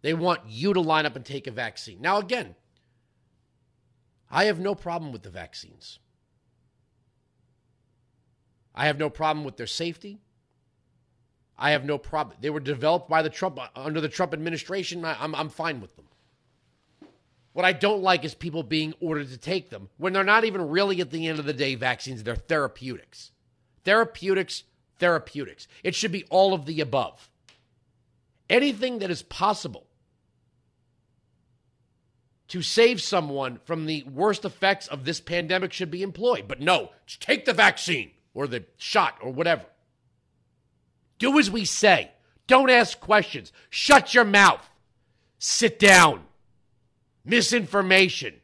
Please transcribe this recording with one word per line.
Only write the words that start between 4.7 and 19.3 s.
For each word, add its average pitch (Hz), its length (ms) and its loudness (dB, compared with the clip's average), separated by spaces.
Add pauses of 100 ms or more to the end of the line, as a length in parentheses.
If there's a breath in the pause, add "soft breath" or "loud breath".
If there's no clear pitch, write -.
problem 170 360 -10
with 104 100 -14
the 101 80 -20
vaccines. - 680 -18 (2750)
I 139 120 -2
have 147 120 0
no 151 120 -2
problem 156 340 -4
with 135 120 -12
their 117 100 -10
safety. 170 540 -10 (1400)
I 147 140 0
have 139 120 -2
no 147 140 -4
problem. 147 420 -6
They 135 80 -6
were 151 120 -6
developed 147 500 -2
by 160 100 2
the 156 80 -2
Trump, 147 300 -6 (160)
under 151 260 -6
the 151 80 -4
Trump 165 240 -4
administration. 170 720 -8
I, 160 160 -6
I'm, 151 140 -6
I'm 147 160 -6
fine 156 300 -6
with 95 160 -20
them. - 100 -20 (1500)
What 180 120 -2
I 185 80 4
don't 196 300 0
like 180 220 0
is 151 100 -10
people 165 280 -8
being 156 380 -4
ordered 151 280 -4
to 127 80 -18